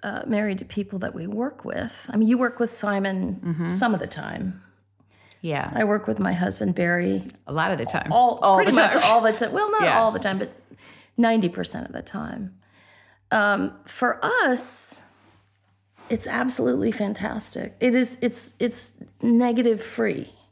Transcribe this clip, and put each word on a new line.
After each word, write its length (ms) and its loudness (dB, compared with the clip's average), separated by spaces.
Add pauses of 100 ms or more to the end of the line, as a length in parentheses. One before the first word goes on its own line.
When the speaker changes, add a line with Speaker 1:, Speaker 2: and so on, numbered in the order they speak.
Speaker 1:
uh, 240 -8
married 320 0
to 60 -10
people 360 -6
that 140 -6
we 120 -8
work 380 -6
with. 480 -8
I 40 -2
mean, 120 6
you 100 6
work 200 0
with 120 0
Simon 720 -2
Speaker 2:
Mm-hmm. 240 -2
Speaker 1:
some 260 2
of 60 -2
the 60 -6
time. 540 -8 (840)
Speaker 2:
Yeah. 320 -4
Speaker 1:
I 100 2
work 220 0
with 120 -2
my 140 0
husband, 420 0
Barry. 480 0 (240)
Speaker 2:
A 60 -12
lot 180 0
of 80 -2
the 60 -4
time. 260 -4
Speaker 1:
All, 320 4
Speaker 2:
All 140 8
Speaker 1:
pretty 160 6
Speaker 2:
the 60 6
time. 160 6
Speaker 1:
much 100 4
all 160 6
the 120 4
time. 200 -4
Well, 180 0
not 120 2
Speaker 2:
Yeah. 180 4
Speaker 1:
all 100 4
the 80 -2
time, 200 -2
but 120 -6 (680)
ninety 320 4
percent 360 -6
of 60 -14
the 100 -10
time. 520 -10 (760)
Um, 440 2 (120)
for 360 -2
us, 800 0 (1080)
it's 160 -2
absolutely 680 0
fantastic. 880 -6
It 140 4
is, 260 0
it's, 380 -4
it's 440 -4 (200)
negative 600 4
free. 480 -4 (220)